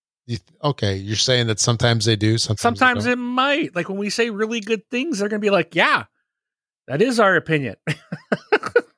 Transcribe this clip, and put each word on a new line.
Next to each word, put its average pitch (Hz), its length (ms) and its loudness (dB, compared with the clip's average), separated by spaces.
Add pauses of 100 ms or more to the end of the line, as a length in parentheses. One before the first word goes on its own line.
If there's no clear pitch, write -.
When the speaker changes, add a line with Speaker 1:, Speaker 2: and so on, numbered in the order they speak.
(280)
Speaker 1:
you 117 100 -6
th-, - 260 -18
okay, 110 320 0
you're 101 220 -6
saying 123 300 2
that 110 120 -2
sometimes 117 460 2
they 113 100 2
do, 107 220 2
sometimes - 240 -2
they 233 240 2
Speaker 2:
Sometimes 240 200 2
Speaker 1:
don't. 247 80 2
Speaker 2:
it 247 40 -2
might. 254 580 -2
Like, 170 140 -4
when 196 80 -8
we 202 140 -6
say 240 180 0
really 220 320 -4
good 214 300 -4
things, 254 280 -2
they're 202 80 -2
gonna 208 120 -2
be 208 100 2
like, 180 260 0
"Yeah, 202 300 2 (800)
that 139 140 0
is 233 180 2
our 190 160 4
opinion." 147 460 0
<laughs> - 40 -12 (1120)